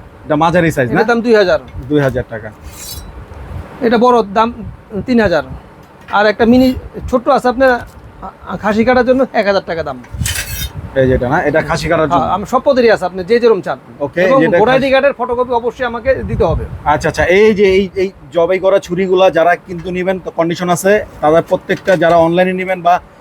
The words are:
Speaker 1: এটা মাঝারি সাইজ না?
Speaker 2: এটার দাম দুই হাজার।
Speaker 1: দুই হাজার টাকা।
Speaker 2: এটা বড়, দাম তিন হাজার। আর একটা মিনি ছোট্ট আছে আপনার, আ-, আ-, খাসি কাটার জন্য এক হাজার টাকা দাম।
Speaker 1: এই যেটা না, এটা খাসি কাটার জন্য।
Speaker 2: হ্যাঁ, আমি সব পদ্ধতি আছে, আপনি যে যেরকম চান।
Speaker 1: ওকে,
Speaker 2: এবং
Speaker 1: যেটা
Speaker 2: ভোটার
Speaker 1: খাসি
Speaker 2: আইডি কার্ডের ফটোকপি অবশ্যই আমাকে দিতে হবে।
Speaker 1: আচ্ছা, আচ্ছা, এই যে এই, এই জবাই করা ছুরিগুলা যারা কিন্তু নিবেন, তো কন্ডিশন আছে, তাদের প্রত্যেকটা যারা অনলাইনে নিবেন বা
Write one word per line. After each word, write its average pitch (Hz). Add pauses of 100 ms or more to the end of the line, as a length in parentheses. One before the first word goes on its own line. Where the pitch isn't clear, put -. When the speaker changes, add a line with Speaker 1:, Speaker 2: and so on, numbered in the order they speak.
(260)
Speaker 1:
এটা 151
মাঝারি 165
সাইজ 131
না? 143
Speaker 2:
এটার 220
দাম 233
দুই 226
হাজার। 180 (300)
Speaker 1:
দুই 147
হাজার 127
টাকা। 110 (1300)
Speaker 2:
এটা 233
বড়, 240
দাম 220 (520)
তিন 233
হাজার। 170 (680)
আর 202
একটা 208
মিনি 254 (360)
ছোট্ট 247
আছে 247
আপনার, 254
আ-, 240 (640)
আ-, 190
খাসি 214
কাটার 247
জন্য 262
এক 214
হাজার 196
টাকা 165
দাম। 131 (920)
Speaker 1:
এই 131
যেটা 123
না, 156
এটা 147
খাসি 156
কাটার 160
জন্য। 170
Speaker 2:
হ্যাঁ, 156
আমি 190
সব 233
পদ্ধতি 247
আছে, 180
আপনি 180
যে 226
যেরকম 220
চান। 147 (220)
Speaker 1:
ওকে, 143
Speaker 2:
এবং 269
Speaker 1:
যেটা 175
Speaker 2:
ভোটার 233
Speaker 1:
খাসি 269
Speaker 2:
আইডি 262
কার্ডের 269
ফটোকপি 240
অবশ্যই 233
আমাকে 240
দিতে 143
হবে। - (200)
Speaker 1:
আচ্ছা, 151
আচ্ছা, 151
এই 208
যে 202
এই, 190
এই 190 (200)
জবাই 170
করা 190
ছুরিগুলা 185
যারা 165
কিন্তু 175
নিবেন, 180
তো 226
কন্ডিশন 170
আছে, 196 (160)
তাদের 156
প্রত্যেকটা 185
যারা 165
অনলাইনে 170
নিবেন 185
বা 175 (220)